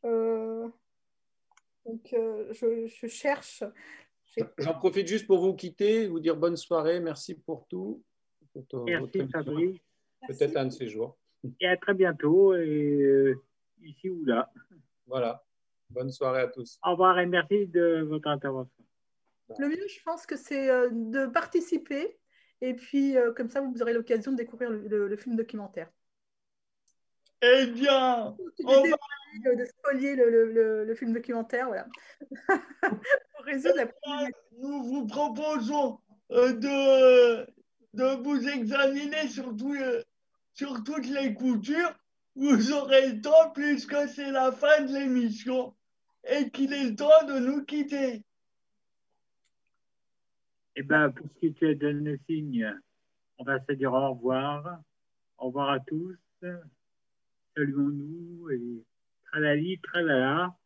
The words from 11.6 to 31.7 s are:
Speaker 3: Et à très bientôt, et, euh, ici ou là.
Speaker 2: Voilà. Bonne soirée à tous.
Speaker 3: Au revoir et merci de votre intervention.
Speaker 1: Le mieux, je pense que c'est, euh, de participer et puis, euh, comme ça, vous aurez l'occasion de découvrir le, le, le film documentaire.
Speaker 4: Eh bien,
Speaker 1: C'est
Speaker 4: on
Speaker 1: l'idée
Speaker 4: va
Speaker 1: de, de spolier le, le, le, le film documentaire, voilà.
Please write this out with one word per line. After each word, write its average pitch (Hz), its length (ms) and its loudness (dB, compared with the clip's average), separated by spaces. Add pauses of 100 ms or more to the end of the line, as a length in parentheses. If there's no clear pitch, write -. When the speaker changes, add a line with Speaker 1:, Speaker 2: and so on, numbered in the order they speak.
Speaker 3:
Et 185 80 0
à 185 80 2
très 202 180 -2
bientôt, 185 600 4
et, 175 80 0 (400)
euh, 139 360 4 (440)
ici 160 260 -12
ou 175 160 -8
là. 120 260 0 (560)
Speaker 2:
Voilà. 123 380 -4 (460)
Bonne 131 200 -8
soirée 131 300 -2
à 123 80 -2
tous. 120 360 -14
Speaker 3:
Au 180 80 0
revoir 180 280 4
et 180 60 0
merci 180 400 0
de 170 420 2
votre 151 200 -6
intervention. 139 540 -6 (760)
Speaker 1:
Le 277 100 -2
mieux, 359 200 -6
je - 160 -18
pense 330 220 -8
que 302 100 -8
c'est, 269 340 -4
euh, 254 200 4
de 233 360 -4
participer 320 920 -4 (440)
et 254 120 -4
puis, 277 440 0
euh, 240 160 2
comme 233 160 -6
ça, 277 100 -4
vous 254 220 -6
aurez 233 100 0
l'occasion 233 400 -2
de 262 60 -2
découvrir 233 320 -6
le, 214 180 -8
le, 208 180 0
le 202 120 -4
film 233 180 -6
documentaire. 202 520 -8 (1500)
Speaker 4:
Eh 254 240 8
bien, 247 680 2 (220)
Speaker 1:
C'est 330 100 -8
Speaker 4:
on 269 160 8
Speaker 1:
l'idée 330 80 4 (540)
Speaker 4:
va 254 80 2
Speaker 1:
de, 247 80 0
de 247 60 -4
spolier 277 500 -2
le, 240 140 6
le, 226 220 4
le, 220 320 2
le 220 100 -4
film 233 180 -4
documentaire, 233 540 -4
voilà. 214 200 -6 (340)